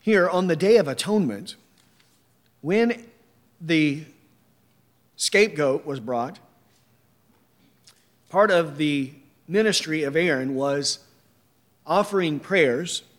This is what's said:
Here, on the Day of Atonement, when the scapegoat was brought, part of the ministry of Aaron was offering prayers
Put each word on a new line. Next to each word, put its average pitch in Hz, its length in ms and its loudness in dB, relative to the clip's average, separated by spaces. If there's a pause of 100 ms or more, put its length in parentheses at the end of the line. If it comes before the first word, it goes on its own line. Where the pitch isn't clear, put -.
Here, 190 280 2
on 180 180 0
the 170 80 2
Day 196 220 4
of 180 100 4
Atonement, 139 680 -2 (1040)
when 226 440 0 (540)
the 156 460 0 (1120)
scapegoat 151 680 0
was 139 140 -8
brought, 120 400 -6 (1900)
part 202 200 2
of 165 280 0
the 143 340 -2 (360)
ministry 165 560 0
of 139 120 -4
Aaron 139 400 0
was 139 440 -2 (840)
offering 180 540 0
prayers 160 640 0 (160)